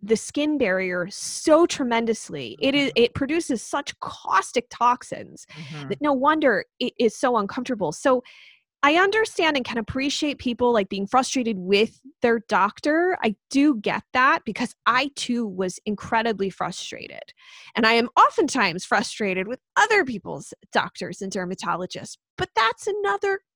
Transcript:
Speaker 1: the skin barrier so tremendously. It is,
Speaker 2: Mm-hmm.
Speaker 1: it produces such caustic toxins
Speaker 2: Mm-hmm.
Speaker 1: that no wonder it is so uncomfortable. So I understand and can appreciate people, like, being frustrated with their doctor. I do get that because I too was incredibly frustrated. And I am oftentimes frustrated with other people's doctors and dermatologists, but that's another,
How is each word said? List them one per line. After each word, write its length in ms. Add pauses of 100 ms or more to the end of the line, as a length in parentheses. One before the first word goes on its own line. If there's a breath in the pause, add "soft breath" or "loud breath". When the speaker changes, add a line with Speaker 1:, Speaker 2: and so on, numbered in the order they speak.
Speaker 1:
the 140
skin 400
barrier 540
so 560
tremendously. 920
It 140
is, 140
Speaker 2:
Mm-hmm. 160
Speaker 1:
it 100
produces 480
such 380
caustic 720
toxins 840
Speaker 2:
Mm-hmm. 380
Speaker 1:
that 100
no 140
wonder 500 (140)
it 200
is 160
so 220
uncomfortable. 560
So 300 (600 loud breath)
I 120
understand 640
and 80
can 100
appreciate 600
people, 340
like, 160
being 180
frustrated 520
with 420 (220)
their 160 (100)
doctor. 760
I 140 (140)
do 260
get 280 (100)
that 320
because 280 (120)
I 300
too 300
was 380
incredibly 640
frustrated. 840 (420 loud breath)
And 100
I 60
am 240
oftentimes 680
frustrated 600
with 140 (160)
other 260
people's 520 (180)
doctors 480
and 100
dermatologists, 840 (220)
but 180
that's 300
another, 540 (140)